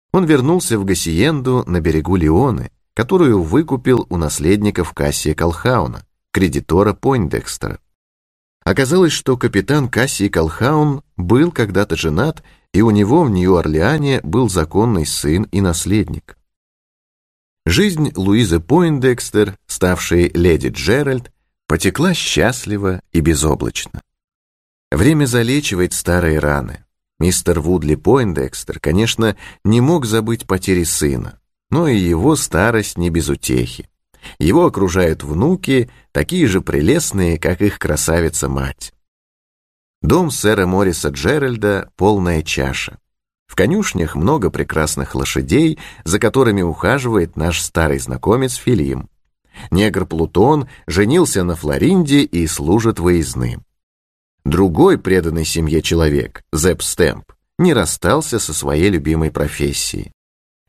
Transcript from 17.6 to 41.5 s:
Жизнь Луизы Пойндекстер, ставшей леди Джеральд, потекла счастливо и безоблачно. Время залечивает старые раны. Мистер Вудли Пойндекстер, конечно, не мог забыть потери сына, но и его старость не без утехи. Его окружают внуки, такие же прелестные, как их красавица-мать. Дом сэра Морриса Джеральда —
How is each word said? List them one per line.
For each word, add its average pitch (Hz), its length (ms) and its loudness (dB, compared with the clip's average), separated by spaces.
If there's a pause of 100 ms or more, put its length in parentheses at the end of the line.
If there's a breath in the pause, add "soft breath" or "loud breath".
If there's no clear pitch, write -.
Жизнь 151 500 0
Луизы 95 460 2
Пойндекстер, 127 960 0 (100)
ставшей 87 680 0
леди 80 340 2
Джеральд, 123 640 -2 (340)
потекла 135 480 0
счастливо 98 840 -2 (120)
и 85 80 0
безоблачно. 73 840 -2 (880)
Время 143 360 2
залечивает 117 640 0
старые 85 460 0
раны. 71 460 -2 (340)
Мистер 87 420 0
Вудли 76 340 0
Пойндекстер, 76 840 -2
конечно, 107 560 0 (280 loud breath)
не 113 160 4
мог 143 260 2
забыть 113 400 -2
потери 92 380 0
сына, 69 560 -4 (300)
но 160 180 0
и 120 80 2
его 92 400 2
старость 107 600 0
не 85 140 -2
без 80 180 -2
утехи. 64 600 -4 (500 loud breath)
Его 165 280 4
окружают 90 580 0
внуки, 123 680 0 (220 soft breath)
такие 156 340 0
же 92 140 2
прелестные, 85 760 0
как 87 220 -2
их 101 180 0
красавица-мать. 73 1120 -2 (1080)
Дом 151 300 2
сэра 101 360 2
Морриса 92 420 0
Джеральда — 104 880 -2